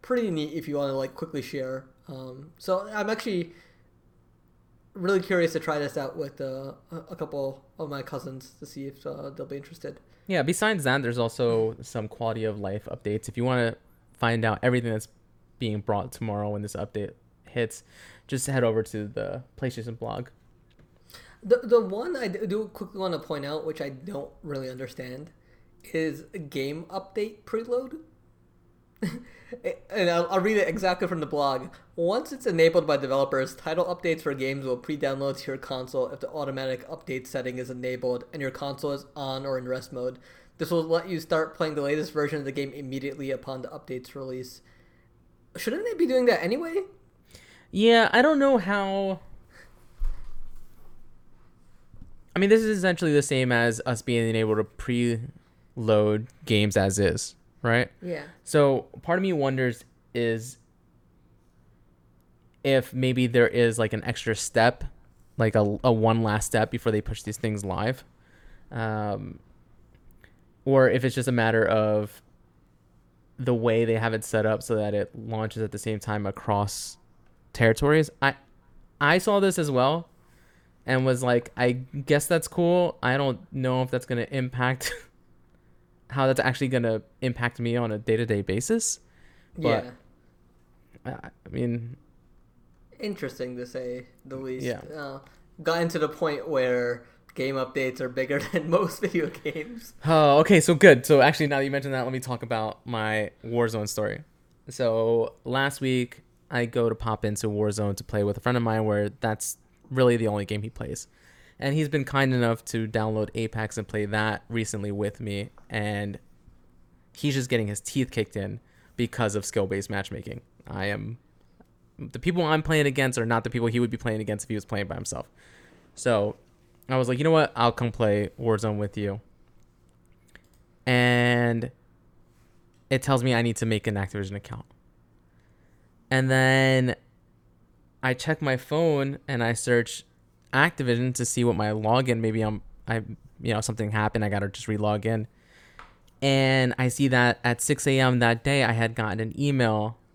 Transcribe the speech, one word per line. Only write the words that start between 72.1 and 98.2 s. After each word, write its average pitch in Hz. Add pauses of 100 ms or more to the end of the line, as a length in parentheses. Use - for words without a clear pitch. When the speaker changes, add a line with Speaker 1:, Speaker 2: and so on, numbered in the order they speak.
Speaker 2:
the 123
way 117
they 113
have 113
it 110
set 110
up 110
so 117
that 104
it 101
launches 110
at 107
the 107
same 107
time 104
across - (560)
territories. 143 (120)
I, 135 (640)
I 151
saw 202
this 190
as 151
well 139 (800)
and 131
was 127
like, 120
"I 123
guess 139
that's 165
cool. 175
I 127
don't 139 (120)
know 127
if 127
that's 127
gonna 120
impact 127 (600)
<laughs> -
how 135
that's 131
actually 127
gonna 117 (180)
impact 120
me 117
on 120
a 107
day-to-day 110
basis." 120 (580)
But, 117
Speaker 1:
Yeah. - (1120)
Speaker 2:
I, - (140)
I -
mean, 120 (1040)
Speaker 1:
Interesting, 127
to 123
say 123 (180)
the 135
least. 131
Speaker 2:
Yeah. 120 (160)
Speaker 1:
Uh, 139 (440)
gotten 170
to 165
the 160
point 156
where 123 (300)
game 135
updates 131
are 127
bigger 131